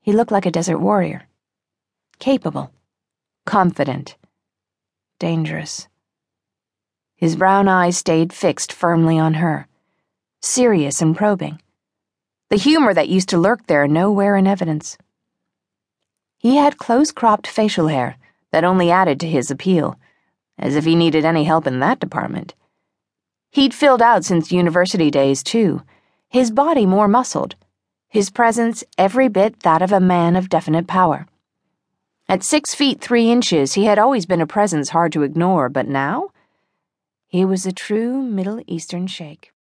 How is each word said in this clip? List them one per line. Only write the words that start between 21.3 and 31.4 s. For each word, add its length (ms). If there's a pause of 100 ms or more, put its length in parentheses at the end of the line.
help 220
in 140
that 200
department. 540 (960)
He'd 240
filled 280
out 220
since 260
university 640
days, 300
too, 400 (460)
his 220
body 360
more 200
muscled, 480 (540)
his 200
presence 540 (160)
every 300
bit 320
that 220
of 100
a 80
man 340
of 140
definite 400
power. 400 (1000)